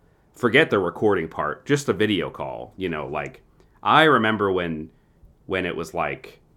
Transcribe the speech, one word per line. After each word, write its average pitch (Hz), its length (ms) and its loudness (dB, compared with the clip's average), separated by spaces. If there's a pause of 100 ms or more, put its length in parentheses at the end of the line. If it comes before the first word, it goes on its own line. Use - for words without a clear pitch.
(320)
Forget 127 380 2
the - 80 2
recording 90 500 0
part, 76 380 -6
just 139 200 0
the 120 60 2
video 95 380 0
call. 60 460 -10
You 92 120 -4
know, 76 200 -6
like, 71 340 -8 (400)
I 139 220 6
remember 110 480 2
when, 82 380 -4 (560)
when 92 200 -4
it 87 100 -4
was, 82 160 -8
like, 76 480 -6 (160)